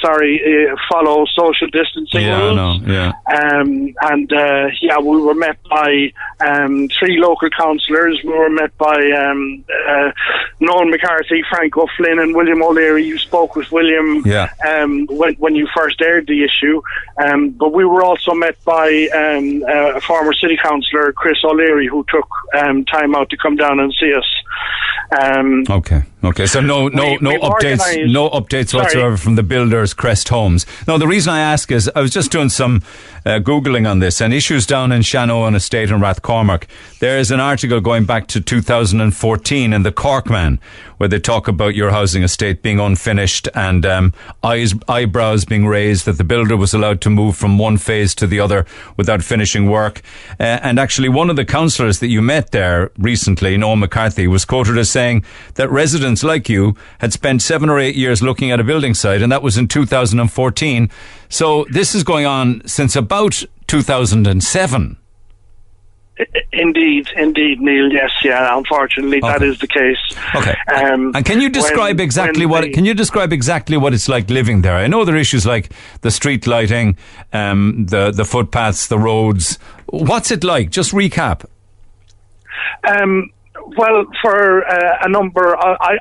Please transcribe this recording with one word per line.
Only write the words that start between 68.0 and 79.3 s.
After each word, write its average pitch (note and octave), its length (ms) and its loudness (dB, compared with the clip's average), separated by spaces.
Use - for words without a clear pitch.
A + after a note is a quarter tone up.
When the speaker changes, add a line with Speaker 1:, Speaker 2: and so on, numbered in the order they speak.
Speaker 1:
yeah. B2+ 340 2
Unfortunately, C#3 640 -2
that C3 160 0
Speaker 2:
Okay. C#3+ 120 0
Speaker 1:
is C3 120 -4
the C#3 60 -4
case. B2+ 300 0
Speaker 2:
Okay. B2+ 200 0
Speaker 1:
Um, C3+ 440 0
Speaker 2:
And C#3 100 -2
can A3 160 2
you C#4 80 2
describe G3+ 480 0
Speaker 1:
when, F#3 80 0
Speaker 2:
exactly D#3+ 400 0
Speaker 1:
when D#3+ 60 2
Speaker 2:
what? D#3+ 140 2
Speaker 1:
the C#3+ 80 -6
Speaker 2:
Can D#3+ 120 2
you A3 80 2
describe G3 400 0
exactly D3+ 460 0
what C3+ 160 2
it's A2+ 160 -2
like A#2 180 0
living A#2+ 320 2
there? F2 160 2
I G2 120 0
know G#3+ 180 2
there E3 80 2
are D#3 40 2
issues B2 280 0
like A#2 260 -2
the A#2 80 0
street C#3 360 -2
lighting, A#2 520 2
um, G2+ 540 0
the, G2+ 240 2
the G#2 160 -2
footpaths, A2+ 640 -2
the A2 100 0
roads. A2 600 0